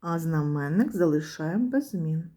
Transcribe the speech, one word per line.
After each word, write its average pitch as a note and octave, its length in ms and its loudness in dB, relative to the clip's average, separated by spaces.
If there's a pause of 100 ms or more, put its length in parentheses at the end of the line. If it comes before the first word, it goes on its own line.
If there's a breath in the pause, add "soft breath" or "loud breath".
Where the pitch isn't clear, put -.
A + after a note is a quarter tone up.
а E3+ 180 -2
знаменник D#3 720 0
залишаємо E3 760 0
без C#4 220 -2
змін. E3 460 -4